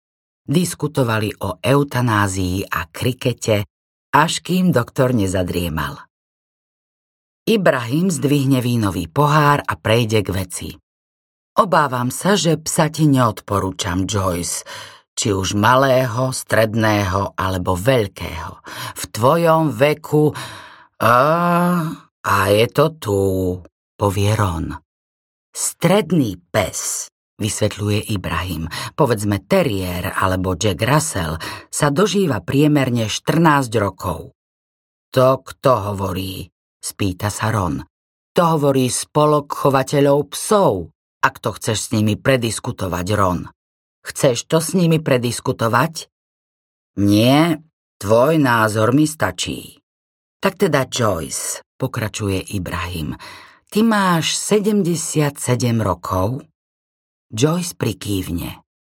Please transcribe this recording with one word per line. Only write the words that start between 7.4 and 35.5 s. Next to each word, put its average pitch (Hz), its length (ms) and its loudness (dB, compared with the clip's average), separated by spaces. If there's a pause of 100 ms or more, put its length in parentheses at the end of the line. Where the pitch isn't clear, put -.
Ibrahim 165 640 2
zdvihne 135 480 2
vínový 104 480 0
pohár 147 560 2
a - 160 -4
prejde 110 400 2
k 95 160 -2
veci. - 320 -8 (880)
„Obávam 143 560 2
sa, 202 240 0
že 156 240 0
psa 156 320 0
ti 156 160 2
neodporúčam, 98 960 0
Joyce, 92 640 -4 (500)
či 104 160 0
už 95 240 -2
malého, 127 720 2
stredného 107 1040 0
alebo 92 400 -2
veľkého. 92 880 -2 (320)
V - 160 -14
tvojom 160 640 2
veku... 147 560 2 (720)
a, 113 120 6 (1080)
a 101 120 0 (200)
je 110 160 4
to 143 160 2 (160)
tu,“ 101 180 0 (800)
povie 101 400 0
Ron. 82 320 -2 (800)
„Stredný 160 880 0
pes,“ - 720 -4 (240)
vysvetľuje 104 800 -2
Ibrahim, 85 560 -6 (240)
„povedzme 104 480 0
terier 95 720 -2
alebo 92 400 -2
Jack 101 320 -2
Russell, 101 480 0 (320)
sa - 240 0
dožíva 175 480 0
priemerne 131 720 2
štrnásť 143 640 2
rokov.“ 95 640 -4 (800)
„To 131 240 4
kto - 300 0 (180)